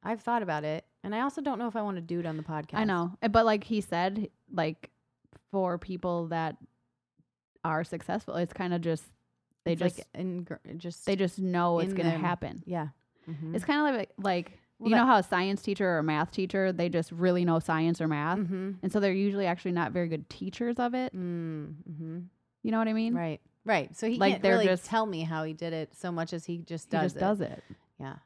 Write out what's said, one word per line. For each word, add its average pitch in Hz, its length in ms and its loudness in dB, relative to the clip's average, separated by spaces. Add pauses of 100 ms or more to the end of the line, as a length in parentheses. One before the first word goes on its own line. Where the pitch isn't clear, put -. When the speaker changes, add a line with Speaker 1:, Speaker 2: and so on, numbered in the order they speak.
Speaker 1:
I've 220 180 -4
thought 233 220 0
about 151 200 0
it, 151 220 -4 (180)
and 202 120 -4
I 226 60 0
also 277 200 -2
don't 277 180 -2
know 240 80 -2
if 214 80 -4
I 226 60 -2
wanna 196 200 -4
do 170 180 -4
it 170 60 -4
on 160 120 -4
the 160 60 -6
podcast. 156 360 -6
Speaker 2:
I 220 60 2
know. 175 360 0
Uh, 233 80 0
but 226 160 6
like 214 200 4
he 214 160 0
said, 190 480 0 (220)
like, 165 380 -2 (600)
for 185 260 0
people 175 500 -4
that 165 300 -2 (1040)
are 160 200 0
successful, - 520 -4
it's 170 180 0
kinda 175 260 0
just, 165 240 0 (640)
they 170 80 2
Speaker 1:
It's, 160 80 -2
like, 175 140 2
Speaker 2:
just, - 180 -16
Speaker 1:
ingr-, 175 640 -8
just 170 280 -10
Speaker 2:
they 196 100 2
just 185 240 0
know 175 400 2
it's 165 120 0
Speaker 1:
in 190 60 -2
Speaker 2:
gonna 170 140 2
Speaker 1:
them. 165 100 0
Speaker 2:
happen. 175 440 -2
Speaker 1:
Yeah. 165 240 -4 (400)
Mm-hmm. 160 260 -6
Speaker 2:
It's 196 100 -2
kinda 302 180 2
like, 262 340 0
like, 185 420 -2 (200)
Speaker 1:
Well, 226 100 0
Speaker 2:
you 220 60 6
know 240 80 8
Speaker 1:
that 254 40 4
Speaker 2:
how 247 100 8
a 185 60 6
science 190 380 0
teacher 202 260 0
or 175 120 4
a 147 40 2
math 156 280 2
teacher, 190 400 0
they 175 160 0
just 165 240 0
really 180 320 4
know 165 160 6
science 160 400 2
or 160 80 2
math? 156 320 0
Speaker 1:
Mm-hmm. 190 320 -2 (100)
Speaker 2:
And 190 100 -2
so 208 100 2
they're 196 100 4
usually 196 340 2
actually 175 280 0
not 170 180 0
very 175 160 0
good 156 220 -4
teachers 233 500 -4
of 240 140 0
it. 254 200 -2
Speaker 1:
Mm, 165 600 -4 (160)
mm-hmm. 160 300 -8 (440)
Speaker 2:
You 220 80 0
know 220 60 2
what 220 100 2
I 220 60 0
mean? 226 200 0
Speaker 1:
Right. 165 280 -2 (240)
Right. 185 300 0
So 226 140 -4
he 247 80 0
Speaker 2:
Like, - 160 6
Speaker 1:
can't - 100 -4
Speaker 2:
they're 190 100 6
Speaker 1:
really 208 120 6
Speaker 2:
just 185 200 2
Speaker 1:
tell 220 200 0
me 180 180 -4
how 160 200 -2
he 160 100 -4
did 165 200 -6
it 160 220 -6
so 180 180 -6
much 165 180 -4
as 165 140 -8
he 175 140 -6
just 165 320 -10
Speaker 2:
He 165 60 2
Speaker 1:
does 160 60 4 (100)
Speaker 2:
just - 40 -10
Speaker 1:
it. - 20 -10
Speaker 2:
does 196 220 2
it. - 220 -6 (360)
Speaker 1:
Yeah. 135 160 -10 (100)